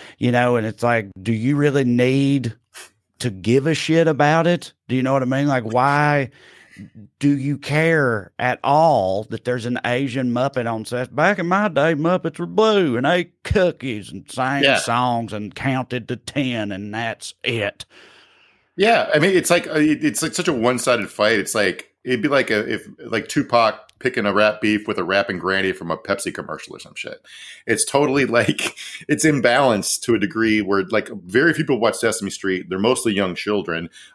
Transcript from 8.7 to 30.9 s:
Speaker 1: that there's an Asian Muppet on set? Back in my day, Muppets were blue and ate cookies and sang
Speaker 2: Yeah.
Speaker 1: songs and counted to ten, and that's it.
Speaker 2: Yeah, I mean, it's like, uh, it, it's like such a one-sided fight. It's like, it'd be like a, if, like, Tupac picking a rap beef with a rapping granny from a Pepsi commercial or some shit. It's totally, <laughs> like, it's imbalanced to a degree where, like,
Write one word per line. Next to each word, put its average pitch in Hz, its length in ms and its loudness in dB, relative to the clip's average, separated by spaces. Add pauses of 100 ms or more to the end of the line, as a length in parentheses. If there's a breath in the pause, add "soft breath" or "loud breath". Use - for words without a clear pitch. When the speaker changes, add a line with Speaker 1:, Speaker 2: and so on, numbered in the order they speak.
Speaker 1:
that 110 140 -8
there's 123 220 -4
an 123 180 -4
Asian 127 480 -2
Muppet 123 400 -2
on 110 120 -6
set? 123 300 -8
Back 175 240 0
in 175 80 -4
my 196 220 0
day, 160 260 2
Muppets 170 440 -2
were 175 80 -6
blue 185 500 2
and 127 100 0
ate 175 260 0 (120)
cookies 120 680 0
and 90 200 -16
sang 135 340 -2
Speaker 2:
Yeah. 135 140 4
Speaker 1:
songs 117 540 0
and 104 220 -8
counted 127 540 -4
to 127 80 -6
ten, 117 560 -6
and 101 220 -10
that's 113 400 -8 (100)
it. 113 400 -4 (920 soft breath)
Speaker 2:
Yeah, 190 360 2
I 156 60 4
mean, 185 180 4
it's 165 140 2
like, 170 160 2
uh, 151 80 -8
it, 151 300 2
it's 147 180 0
like 160 120 -4
such 180 140 -2
a 170 60 0
one-sided 120 560 0
fight. 107 280 2
It's - 160 -4
like, 98 380 -2 (100)
it'd 127 200 -2
be 147 60 0
like 139 220 2
a, 107 160 0
if, 107 200 -6 (180)
like, 110 240 -6
Tupac 117 600 0 (100)
picking 127 260 -2
a 101 80 2
rap 107 300 2
beef 107 260 0
with 104 80 -2
a 92 80 -4
rapping 95 340 0
granny 95 340 0
from 85 180 -8
a 82 80 -4
Pepsi - 340 -4
commercial 78 420 -12
or - 40 -18
some - 160 -20
shit. - 260 -14 (460 loud breath)
It's 110 180 0
totally, 139 400 2
<laughs> - 20 -2
like, 117 480 0 (320 loud breath)
it's 151 200 0
imbalanced 127 760 2
to 117 120 2
a 107 40 2
degree 107 440 0
where, 98 240 0
like, 107 240 -2 (160)